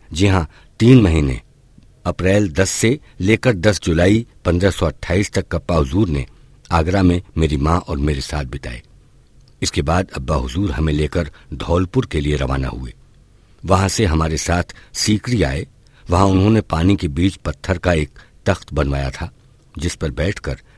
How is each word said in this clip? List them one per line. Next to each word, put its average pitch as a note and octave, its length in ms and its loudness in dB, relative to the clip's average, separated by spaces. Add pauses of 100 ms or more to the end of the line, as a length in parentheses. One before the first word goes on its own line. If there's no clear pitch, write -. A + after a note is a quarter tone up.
(120)
जी F2 140 2
हाँ, F#2 220 2 (320)
तीन B2 220 8
महीने, D2+ 380 2 (640)
अप्रैल F#2+ 460 0
दस E2 200 0
से A#2+ 280 0 (220)
लेकर A2 340 2
दस F#2 260 0
जुलाई F#2 460 2 (180)
पन्द्रह F2+ 260 2
सौ F2 160 -2
अट्ठाईस F#2 460 -4
तक - 220 -4
अब्बा E2+ 200 -4
हुजूर D#2+ 340 0
ने C#2+ 160 -2 (460)
आगरा F2 320 0
में F2 180 4 (180)
मेरी D#2 200 0
माँ D#2+ 200 0
और D#2 200 -6
मेरे C#2+ 240 -2
साथ D2 240 -8
बिताए। B1 360 -12 (800)
इसके - 200 -4
बाद E2 280 0
अब्बा C2+ 260 -6
हुजूर C#2+ 360 -4
हमें D#2 200 0
लेकर D2+ 380 -2 (240)
धौलपुर F2+ 520 -2
के D#2+ 140 -4
लिए D2 160 -2
रवाना C2+ 320 -2
हुए। A#1+ 240 -10 (720)
वहां F#2 260 2
से A2+ 160 -2
हमारे D#2+ 340 0
साथ F2 360 -4 (200)
सीकरी G#2+ 480 -2
आए। C#2 240 -4 (380)
वहां F#2 240 4
उन्होंने G2+ 340 4
पानी F2+ 340 2
के F2+ 140 -2
बीच E2+ 260 0
पत्थर E2+ 420 -6
का F2+ 160 0
एक D#2 240 -2 (280)
तख्त - 260 -4
बनवाया C#2 380 -2
था, - 200 -10 (440)
जिस D#2+ 200 -4
पर D#2 180 -6
बैठकर D2 480 -4 (180)